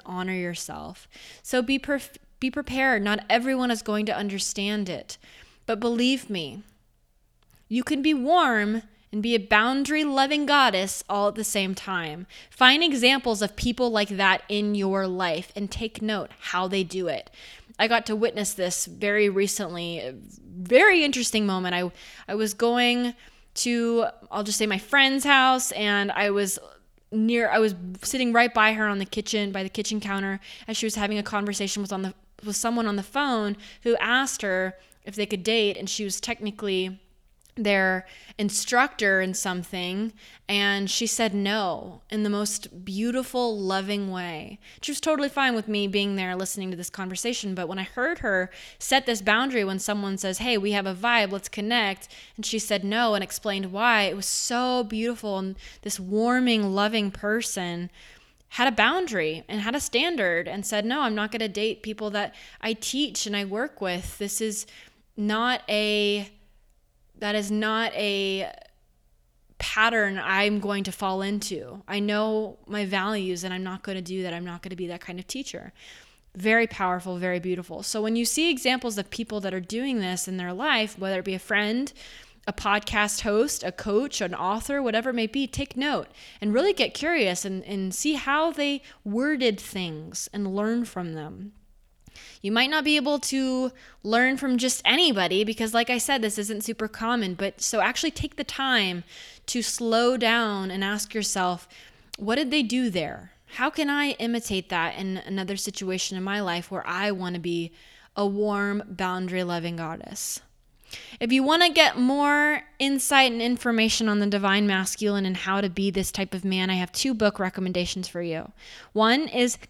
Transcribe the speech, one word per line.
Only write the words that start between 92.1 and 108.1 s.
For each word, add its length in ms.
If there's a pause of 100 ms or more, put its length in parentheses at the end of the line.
You 80
might 180
not 140
be 120
able 240
to 520 (320)
learn 340
from 220
just 260
anybody 580
because, 300
like 160
I 80
said, 240
this 160
isn't 260
super 240
common, 460
but 260
so 220
actually 300
take 240
the 80
time 600 (440)
to 160
slow 520
down 540
and 140
ask 320
yourself, 520 (520)
"What 160
did 160
they 100
do 300
there? 400 (240)
How 160
can 180
I 220
imitate 580
that 260
in 220
another 400
situation 580
in 80
my 160
life 300
where 160
I 240
wanna 300
be 320 (440)